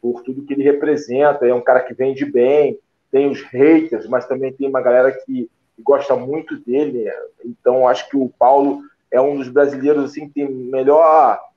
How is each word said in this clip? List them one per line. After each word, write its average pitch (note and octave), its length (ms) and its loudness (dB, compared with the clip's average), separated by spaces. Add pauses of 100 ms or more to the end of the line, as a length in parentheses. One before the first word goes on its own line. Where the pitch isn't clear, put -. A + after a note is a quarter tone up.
Por A#2+ 220 -6
tudo C3+ 240 -12
que C#3 80 -8
ele C3+ 100 -4
representa, C#3+ 800 0
é A#2+ 60 4
um B2 80 -2
cara B2+ 200 2
que B2 120 -10
vende C3+ 320 -4
bem, C3+ 560 0 (280)
tem C#3 220 0
os B2 100 -8
haters, D#3 680 0
mas B2 180 -4
também C3 260 -6
tem C#3 160 -6
uma C3 120 -2
galera B2+ 320 2
que, B2+ 360 -10 (280)
que A2+ 60 -20
gosta C3 340 0
muito D3 420 -8
dele, B2 500 -4 (360)
então B2+ 420 0
acho B2+ 240 0
que C#3 60 -4
o C3 120 0
Paulo C#3 540 2 (280)
é B2+ 100 2
um C#3+ 160 0
dos B2+ 120 -8
brasileiros C#3 560 0
assim, D3 220 -12
que - 80 -20
tem C#3+ 140 -4
melhor C3+ 920 2 (160)